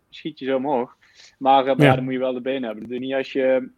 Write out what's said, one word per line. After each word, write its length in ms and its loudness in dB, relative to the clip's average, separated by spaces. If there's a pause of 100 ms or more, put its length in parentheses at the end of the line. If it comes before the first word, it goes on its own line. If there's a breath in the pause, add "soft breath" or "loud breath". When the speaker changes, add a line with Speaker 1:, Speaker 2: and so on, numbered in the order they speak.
(100)
Speaker 1:
schiet 280 -12
je 60 -12
zo 120 0
omhoog. 400 -4 (420 soft breath)
Maar, 220 4
eh, 60 0
maar 140 2
Speaker 2:
Ja. 40 6
Speaker 1:
ja, 100 8
dan 100 -4
moet 80 -4
je 60 -2
wel 140 -2
de 80 -6
benen 220 -4
hebben. 180 -8
Dat 100 -14
doe 100 -6
je 60 -8
niet 80 -6
als 180 -4
je 460 0